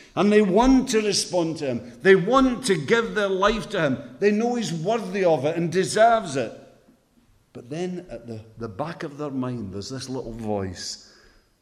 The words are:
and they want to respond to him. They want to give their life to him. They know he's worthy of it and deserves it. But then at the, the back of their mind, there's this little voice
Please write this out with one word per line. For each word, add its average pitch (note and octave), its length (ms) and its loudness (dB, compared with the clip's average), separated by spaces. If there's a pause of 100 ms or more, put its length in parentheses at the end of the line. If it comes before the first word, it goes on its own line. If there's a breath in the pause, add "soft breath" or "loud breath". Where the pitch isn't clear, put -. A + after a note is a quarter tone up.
(160 loud breath)
and F#3+ 140 2
they G#3+ 120 6
want A#3 480 4
to A3 120 2
respond F3+ 580 -2
to D3 80 -4
him. A#2 340 -6
They F#3+ 140 8
want A#3+ 500 2
to F#3+ 100 2
give F#3+ 400 0
their G3+ 140 0
life G3 400 0
to F#3 120 -2
him. C3 380 -2
They G#3 120 4
know A#3 240 0
he's G3 180 -4
worthy F#3+ 500 -2
of D#3 220 4
it D#3+ 100 0
and E3+ 160 -2
deserves G3 640 2
it. A2+ 160 -2 (1000)
But A#2+ 160 -18
then F3+ 400 -8
at A#2+ 180 -14
the, A2 160 -12 (140)
the A2+ 100 -8
back D#3 360 -10
of C#3+ 140 -12
their D3 120 -8
mind, B2 440 -6
there's G2 160 -10
this C3 200 -10
little B2+ 240 -8
voice G#2 800 -6 (480 soft breath)